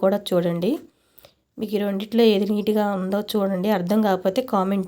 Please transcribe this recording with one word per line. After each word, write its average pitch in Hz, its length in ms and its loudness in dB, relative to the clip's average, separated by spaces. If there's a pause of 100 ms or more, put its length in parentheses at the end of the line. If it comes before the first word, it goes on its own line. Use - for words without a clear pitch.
కూడా 196 140 2 (120)
చూడండి. 175 400 0 (880)
మీకు 208 180 -6
ఈ - 80 -2
రెండిట్లో 214 480 0
ఏది 196 220 0
నీట్‌గా 208 320 0 (120)
ఉందో 190 200 -2 (140)
చూడండి. 196 440 0
అర్థం 180 300 0
కాకపోతే 190 340 0 (140)
కామెంట్ 190 320 0